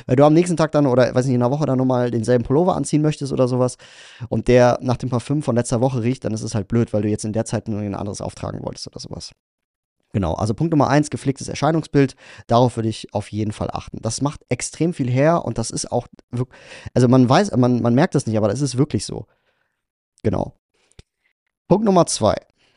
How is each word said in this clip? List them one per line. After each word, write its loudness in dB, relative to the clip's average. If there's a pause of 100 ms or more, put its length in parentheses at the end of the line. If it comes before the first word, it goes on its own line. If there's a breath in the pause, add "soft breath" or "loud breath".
Weil 2
du 6
am 6
nächsten 2
Tag 0
dann 2
oder, 2
weiß 0
nicht, 0
in 2
einer 2
Woche -2
dann 0
nochmal 0
denselben 0
Pullover 2
anziehen 0
möchtest -2
oder 2
sowas 0 (520 loud breath)
und -2
der 6
nach -2
dem -8
Parfüm -2
von -2
letzter -2
Woche -2
riecht, -2
dann -4
ist -8
es -8
halt -4
blöd, 0
weil -2
du -2
jetzt -4
in -6
der -2
Zeit -6
nur -6
ein -6
anderes -8
auftragen -8
wolltest -10
oder -18
sowas. -14 (800)
Genau, 0
also -2
Punkt -2
Nummer 4
eins, 2
gepflegtes -6
Erscheinungsbild, 0 (300 loud breath)
darauf 4
würde -2
ich -12
auf -4
jeden -4
Fall -6
achten. -12
Das -4
macht -4
extrem -2
viel -4
her 2
und -6
das -4
ist -6
auch -4 (240)
wirk-, -6 (400 loud breath)
also 4
man 6
weiß, 2
man, 2
man 2
merkt 2
das 0
nicht, -2
aber 2
das -2
ist -4
wirklich -2
so. -10 (960)
Genau. -2 (1080 soft breath)
Punkt 2
Nummer 4
zwei. 0 (400)